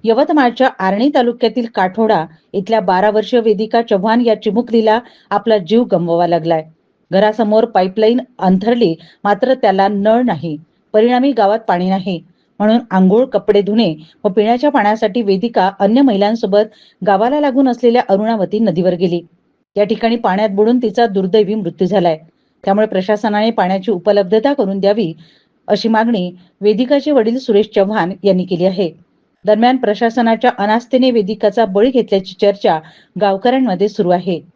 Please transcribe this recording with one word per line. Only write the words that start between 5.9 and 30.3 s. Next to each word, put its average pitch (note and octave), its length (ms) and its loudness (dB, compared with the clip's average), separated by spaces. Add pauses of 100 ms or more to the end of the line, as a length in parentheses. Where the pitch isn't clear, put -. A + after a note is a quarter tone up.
लागलाय. E3 380 -2 (480)
घरासमोर G#3+ 520 2
पाईपलाईन G#3+ 560 0 (180)
अंथरली, F#3+ 560 0 (300)
मात्र G3+ 300 0
त्याला G3 340 0
नळ G#3 340 0
नाही, E3 340 -4 (360)
परिणामी B3 400 2
गावात A3 260 2
पाणी F#3 320 -2
नाही, F#3 320 -4 (360)
म्हणून A3 200 2 (120)
आंघोळ, F#3+ 340 4
कपडे G#3 380 0
धुणे G3+ 320 -2 (300)
व G#3 40 0
पिण्याच्या A#3 420 0
पाण्यासाठी A3 520 0
वेदिका G3 560 0
अन्य G#3+ 220 2
महिलांसोबत G#3+ 720 0 (340)
गावाला A3 340 0
लागून C#4 280 0
असलेल्या A#3+ 400 2
अरुणावती G3+ 500 -2
नदीवर F#3 360 0
गेली. E3+ 280 -2 (540)
या G#3 80 2
ठिकाणी A3+ 320 -2
पाण्यात G#3+ 320 -2
बुडून G#3+ 300 2
तिचा A#3 280 0
दुर्दैवी G3 480 0
मृत्यू F#3 320 -4
झालाय. F3 320 0 (460)
त्यामुळे G3+ 220 2
प्रशासनाने G#3 640 -2
पाण्याची F#3+ 400 -2
उपलब्धता G3+ 640 0
करून G3 280 -2
द्यावी, G3 320 0 (560)
अशी G#3 200 -2
मागणी A3 440 0 (280)
वेदिकाचे B3 500 0
वडील A#3 280 0
सुरेश G#3+ 360 0
चव्हाण G3 380 0 (120)
यांनी F#3 200 2
केली F3+ 200 -2
आहे. F#3 280 -2 (540)
दरम्यान, A3+ 300 2
प्रशासनाच्या A3+ 800 0